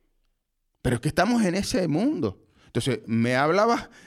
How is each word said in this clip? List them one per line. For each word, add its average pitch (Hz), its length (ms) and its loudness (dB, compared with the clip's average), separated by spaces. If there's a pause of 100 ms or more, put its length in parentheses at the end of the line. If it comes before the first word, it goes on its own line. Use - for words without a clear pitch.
(800)
Pero 123 160 0
es - 40 -8
que 151 60 -6
estamos 214 380 2
en 175 100 0
ese 185 320 -2
mundo. 185 540 -2 (240)
Entonces, 123 400 -2
me 113 320 2
hablaba, 208 520 2 (180)